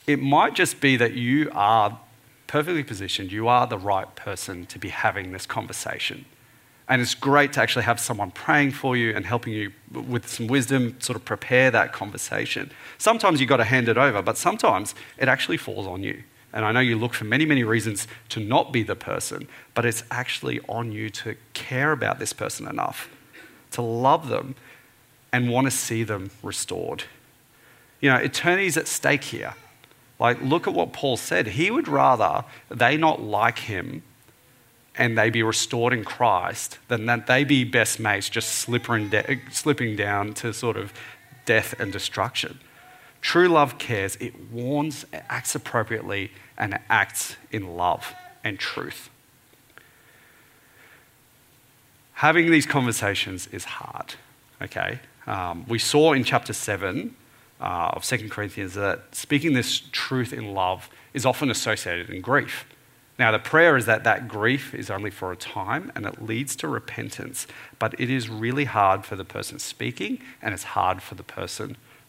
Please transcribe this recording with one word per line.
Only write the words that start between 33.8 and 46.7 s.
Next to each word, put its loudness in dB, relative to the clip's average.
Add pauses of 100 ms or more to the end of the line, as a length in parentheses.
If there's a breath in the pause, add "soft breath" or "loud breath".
and 2
they 4
be 2
restored 0
in -2
Christ -2
than -2
that 0
they 6
be 4
best 2
mates 0
just -4
slipping, -2
de-, 0 (100)
slipping 0
down -2
to -6
sort -2
of -8 (520 loud breath)
death 2
and -4
destruction. -4 (600 loud breath)
True 6
love 6
cares, -2
it -12
warns, -2
it -12
acts -4
appropriately, -4 (260 loud breath)
and -4